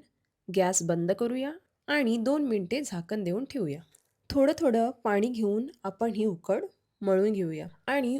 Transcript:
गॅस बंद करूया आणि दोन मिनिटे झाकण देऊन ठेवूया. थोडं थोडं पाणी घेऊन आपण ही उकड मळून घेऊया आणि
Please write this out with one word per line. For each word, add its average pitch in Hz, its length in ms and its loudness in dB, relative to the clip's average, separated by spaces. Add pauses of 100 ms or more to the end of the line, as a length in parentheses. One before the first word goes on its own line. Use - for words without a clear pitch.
(480)
गॅस 185 340 2
बंद 170 300 0
करूया 254 380 -2 (380)
आणि 247 280 2
दोन 277 280 0
मिनिटे 220 380 -2
झाकण 196 420 -6
देऊन 190 200 -2
ठेवूया. 165 360 -4 (500)
थोडं 277 280 4
थोडं 233 320 2 (140)
पाणी 208 240 2
घेऊन 220 380 0 (180)
आपण 214 280 -2
ही 214 120 0
उकड 208 400 -2 (380)
मळून 196 300 4
घेऊया 165 340 -4 (200)
आणि 262 340 0